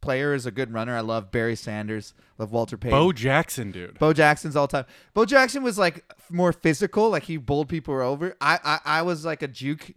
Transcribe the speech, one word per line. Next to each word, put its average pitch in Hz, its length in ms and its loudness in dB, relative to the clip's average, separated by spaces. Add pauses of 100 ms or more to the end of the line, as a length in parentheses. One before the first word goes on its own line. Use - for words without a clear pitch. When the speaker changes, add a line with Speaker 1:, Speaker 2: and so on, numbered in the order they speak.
Speaker 1:
player 143 320 -2
is 127 120 -4
a 123 60 -6
good 117 200 -6
runner. 113 240 -6
I 117 60 -2
love 110 300 -4
Barry 117 240 -2
Sanders. 107 580 -10 (240)
Love 107 140 -8
Walter 113 260 -2
Payton. 120 200 0
Speaker 2:
Bo 170 140 6
Jackson, 131 600 -2
dude. 90 280 -14
Speaker 1:
Bo 156 140 4
Jackson's 151 420 4
all 143 120 2
time. 135 180 -2 (280)
Bo 220 120 4
Jackson 262 380 4
was, 233 160 -2
like, 175 320 0
f-, - 200 -20
more 175 220 2
physical. 208 560 2
Like, 170 140 0
he 165 140 -6
bowled 143 320 -2
people 156 300 -4
over. 143 400 -4
I, 156 240 2
I, 151 160 0 (200)
I - 20 0
was, 170 240 -2
like, 165 160 -6
a 151 60 -6
juke, 135 500 -8